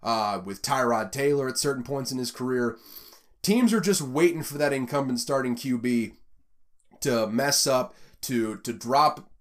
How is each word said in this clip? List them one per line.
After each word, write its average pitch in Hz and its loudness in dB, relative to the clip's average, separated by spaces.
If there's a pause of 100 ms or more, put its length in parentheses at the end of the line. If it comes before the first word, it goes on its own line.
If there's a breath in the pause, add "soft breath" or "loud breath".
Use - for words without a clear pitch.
uh, 104 -2
with 98 -8
Tyrod 120 0
Taylor 139 0
at 127 -6
certain 139 -2
points 135 -6
in 127 -4
his 123 -4
career. 123 -2 (640 loud breath)
Teams 220 4
are 226 4
just 185 2
waiting 156 2
for 143 -8
that 143 2
incumbent 131 -2
starting 131 -2
Q 123 -2
B 117 0 (880)
to 117 2
mess 135 2
up, 127 0 (280 soft breath)
to, 110 -2
to 117 -6
drop 131 2 (100)